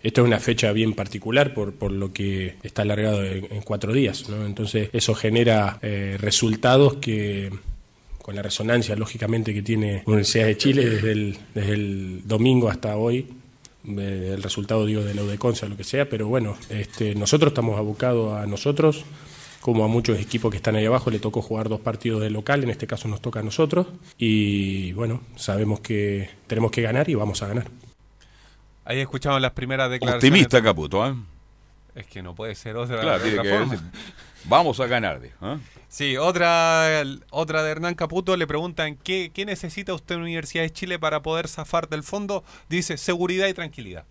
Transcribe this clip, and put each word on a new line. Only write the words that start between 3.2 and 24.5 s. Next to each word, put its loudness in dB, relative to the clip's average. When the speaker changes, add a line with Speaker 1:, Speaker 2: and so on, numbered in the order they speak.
Speaker 1:
en, -4
en -6
cuatro -2
días, 0
¿no? -6
Entonces, -2
eso 2
genera, 4
eh, -4
resultados 4
que, -4
con -12
la -6
resonancia, 0
lógicamente, -2
que -2
tiene 0
Universidad 4
de 4
Chile 4
desde 2
el, -2
desde 0
el -4
domingo 4
hasta -4
hoy, 0
eh, -4
el -6
resultado, 0
digo, 0
de -2
la -4
Udeconce -2
o -6
lo -8
que -12
sea, 0
pero -2
bueno, 0
este, -2
nosotros 4
estamos 0
abocados 0
a -4
nosotros, 2
como 4
a 4
muchos 2
equipos -2
que -6
están 0
ahí 2
abajo, 2
le -2
tocó -4
jugar -4
dos -4
partidos -2
de -2
local, 0
en -2
este -6
caso -8
nos -6
toca -6
a -4
nosotros, 0
y 0